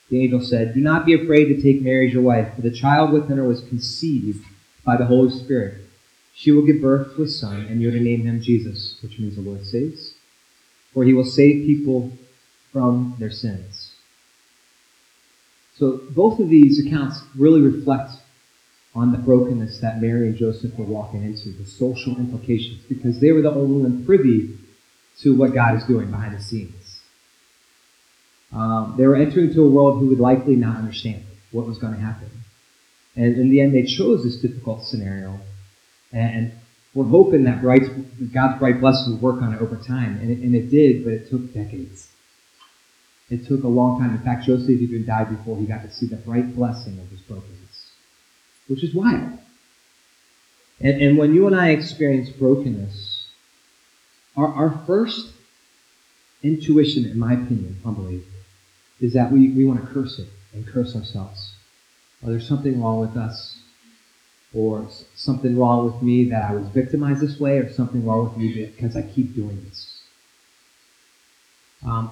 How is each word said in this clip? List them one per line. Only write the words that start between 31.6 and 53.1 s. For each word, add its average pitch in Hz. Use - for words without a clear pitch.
was 117
gonna 110
happen. 107
And 120
in 131
the 139
end, 139
they 127
chose 185
this 117
difficult -
scenario, 98
and, 113
and 113
were 135
hoping 160
that 123
bright, 127
God's 131
bright 123
blessing 127
would 110
work 127
on 110
it 110
over 117
time. 113
And 113
it, 120
and 123
it 113
did, 147
but 117
it 113
took 123
decades. 98
It 120
took 135
a 123
long 123
time. 117
In 110
fact, 123
Joseph 127
even 117
died 110
before 110
he 107
got 107
to 107
see -
the 110
bright 123
blessing 113
of 92
his 95
brokenness, 95
which 135
is 147
wild. 226
And, 139
and 143
when 151
you 190
and 190
I 175
experience 147
brokenness, 127